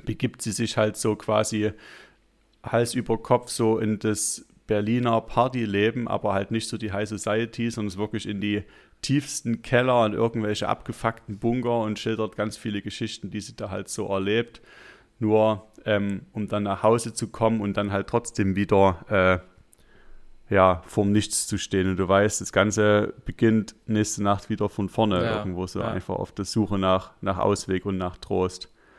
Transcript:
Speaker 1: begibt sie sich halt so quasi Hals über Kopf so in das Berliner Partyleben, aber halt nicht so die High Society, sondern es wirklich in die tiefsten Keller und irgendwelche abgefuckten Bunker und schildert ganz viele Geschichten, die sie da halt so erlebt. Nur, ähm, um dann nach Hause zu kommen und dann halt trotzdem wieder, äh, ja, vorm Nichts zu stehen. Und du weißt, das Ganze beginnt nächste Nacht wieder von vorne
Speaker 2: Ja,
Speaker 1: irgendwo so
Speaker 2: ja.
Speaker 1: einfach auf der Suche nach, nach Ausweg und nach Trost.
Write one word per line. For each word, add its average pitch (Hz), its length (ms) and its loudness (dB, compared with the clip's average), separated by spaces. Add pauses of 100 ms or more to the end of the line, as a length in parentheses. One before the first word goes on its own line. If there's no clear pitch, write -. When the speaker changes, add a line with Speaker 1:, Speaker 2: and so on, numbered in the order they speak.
Speaker 1:
begibt 113 340 -4
sie 110 120 -4
sich 113 260 -2
halt 107 180 2
so 107 200 0
quasi 107 560 0 (920)
Hals 117 300 0
über 113 240 0
Kopf 123 320 2
so 110 300 2
in 107 180 0
das - 480 -2 (220)
Berliner 113 520 2
Partyleben, 117 840 0
aber 104 260 -2
halt 98 200 -2
nicht 110 160 -2
so 113 100 -6
die 107 140 -6
High 104 160 -4
Society, 113 640 -2
sondern 107 160 -4
es 95 100 -8
wirklich 104 260 -4
in 101 160 -6
die 104 220 0 (380)
tiefsten 131 640 -2
Keller 123 420 2
und 107 80 0
irgendwelche 107 560 -2
abgefuckten - 720 -6
Bunker 120 400 0
und 107 180 -4
schildert 110 380 -4
ganz 107 200 -4
viele 104 240 -6
Geschichten, 104 520 -8
die 107 80 -6
sie 113 160 -14
da 104 140 -10
halt 98 180 -8
so 104 180 -6
erlebt. 98 540 -2 (580)
Nur, 107 480 2 (180)
ähm, 101 360 0 (120)
um 107 140 -6
dann 104 160 -4
nach 98 220 -2
Hause 113 280 4
zu - 180 -6
kommen 113 300 0
und 101 160 -4
dann 104 140 0
halt 98 160 -2
trotzdem 101 480 0
wieder, 95 880 4 (1080)
äh, - 60 0
ja, 92 320 6
vorm 101 240 2
Nichts - 380 0
zu 104 100 -4
stehen. 95 320 0
Und 92 60 0
du 92 100 0
weißt, 98 340 4
das - 120 -10
Ganze 104 600 4 (120)
beginnt 110 500 2 (120)
nächste 107 360 -2
Nacht 101 280 0
wieder 104 180 -2
von 98 200 -4
vorne 107 360 0
Speaker 2:
Ja, 110 140 -2
Speaker 1:
irgendwo 92 280 -6
so 92 140 -8
Speaker 2:
ja. 104 80 -4
Speaker 1:
einfach 95 260 -6
auf 95 160 -6
der 101 140 -8
Suche 101 340 0
nach, 92 320 2 (120)
nach 95 160 -2
Ausweg 95 480 0
und 98 120 -2
nach 90 200 -6
Trost. 92 500 -4 (300)